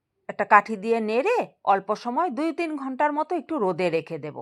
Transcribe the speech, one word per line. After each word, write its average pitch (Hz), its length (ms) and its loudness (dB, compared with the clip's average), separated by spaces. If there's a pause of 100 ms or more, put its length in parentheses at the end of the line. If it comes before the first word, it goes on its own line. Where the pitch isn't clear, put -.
(280)
একটা 202 160 -2
কাঠি 208 320 6
দিয়ে 226 240 0
নেড়ে 247 360 2 (280)
অল্প 196 300 2
সময় 277 360 -2
দুই 302 220 -2
তিন 320 240 -4
ঘন্টার 269 360 -2
মতো 302 220 -2
একটু 320 240 -4
রোদে 185 320 0
রেখে 156 280 -4
দেব। 143 240 -12